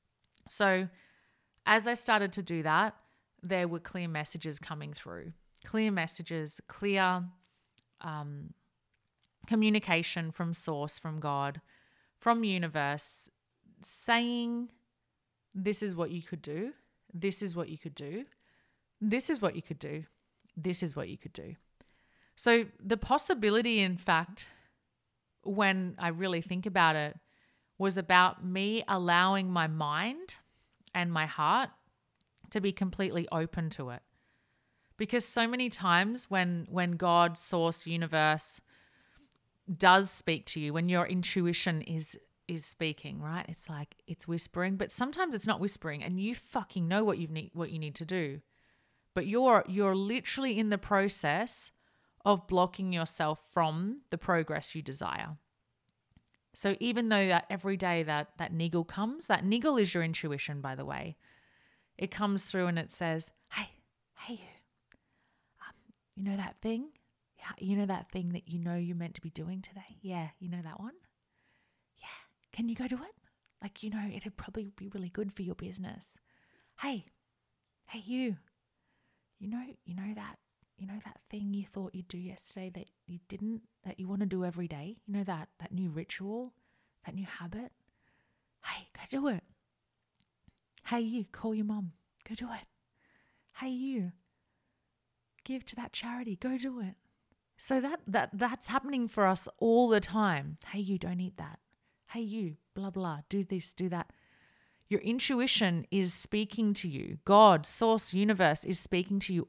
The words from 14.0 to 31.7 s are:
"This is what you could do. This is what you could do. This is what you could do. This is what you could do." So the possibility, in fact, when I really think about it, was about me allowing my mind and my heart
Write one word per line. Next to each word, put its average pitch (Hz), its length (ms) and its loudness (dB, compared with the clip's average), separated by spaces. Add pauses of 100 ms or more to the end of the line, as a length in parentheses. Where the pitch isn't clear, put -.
"This 196 280 -2
is 196 140 -4
what 165 160 -2
you 170 100 -6
could 160 200 -10
do. 180 320 -6 (400)
This 185 280 -4
is 185 140 -6
what 175 140 -4
you 156 80 -10
could 151 180 -14
do. 165 300 -8 (720)
This 220 300 2
is 285 120 2
what 190 140 6
you 160 60 -4
could - 180 -8
do. 151 260 -6 (500)
This 175 280 0
is 156 120 -4
what 123 140 -4
you - 80 -10
could - 160 -16
do." - 220 -12 (840)
So 233 240 6 (180)
the 196 140 0
possibility, 226 840 4
in 185 160 4
fact, 170 500 0 (960)
when 190 560 2
I 175 80 0
really 170 340 0
think 185 240 -4
about 175 300 6
it, 151 200 0 (600)
was 190 220 2
about 180 440 6
me 196 440 0
allowing 185 640 4
my 170 160 2
mind 160 720 -2 (580)
and 175 180 0
my 156 140 0
heart 170 420 2 (800)